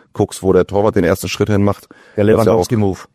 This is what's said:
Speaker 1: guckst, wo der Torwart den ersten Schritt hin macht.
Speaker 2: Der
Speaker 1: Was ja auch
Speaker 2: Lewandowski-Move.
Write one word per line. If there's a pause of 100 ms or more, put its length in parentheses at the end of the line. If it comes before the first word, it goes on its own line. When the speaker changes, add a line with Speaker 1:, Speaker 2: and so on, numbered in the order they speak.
(140)
Speaker 1:
guckst,
wo
der
Torwart
den
ersten
Schritt
hin
macht. (280)
Speaker 2:
Der
Speaker 1:
Was
ja
auch
Speaker 2:
Lewandowski-Move. (160)